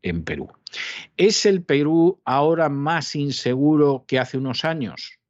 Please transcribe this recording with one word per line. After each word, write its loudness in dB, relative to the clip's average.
en -4
Perú. -8
¿Es 2
el 2
Perú 2
ahora 2
más -2
inseguro 2
que 0
hace -4
unos -4
años? -6